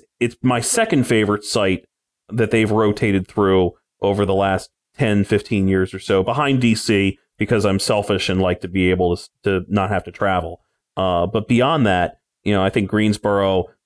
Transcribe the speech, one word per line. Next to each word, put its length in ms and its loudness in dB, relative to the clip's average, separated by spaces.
it's 220 -2
my 180 0
second 440 0
favorite 400 2
site 420 -2
that 220 -2
they've 200 2
rotated 580 0
through 440 2
over 240 0
the 80 0
last 360 0
ten, 300 0
fifteen 440 0
years 260 0
or 40 -12
so, 240 0
behind 380 -2
D 140 2
C, 440 0
because 260 0
I'm 140 0
selfish 500 -2
and 140 0
like 180 0
to 80 -10
be 220 0
able 260 0
to 60 -18
s-, 80 -20
to 240 0
not 200 0
have 160 -4
to 60 -16
travel. 500 -4
Uh, 280 0
but 220 -4
beyond 380 2
that, 320 0
you 100 -2
know, 100 2
I 60 2
think 220 -2
Greensboro, 800 0